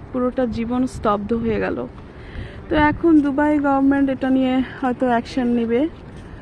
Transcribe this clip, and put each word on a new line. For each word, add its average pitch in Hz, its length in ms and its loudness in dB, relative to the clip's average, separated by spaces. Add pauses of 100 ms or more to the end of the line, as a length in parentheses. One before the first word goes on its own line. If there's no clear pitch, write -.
(140)
পুরোটা 247 320 0
জীবন 233 400 -2
স্তব্ধ 208 480 -2
হয়ে 226 260 0
গেল। - 280 -4 (840)
তো 339 60 -2
এখন 302 460 6
দুবাই 294 380 2
গভর্নমেন্ট 277 500 4
এটা 262 200 -2
নিয়ে 262 340 2 (180)
হয়তো 254 260 0
অ্যাকশন 240 400 0
নেবে, 233 400 2 (540)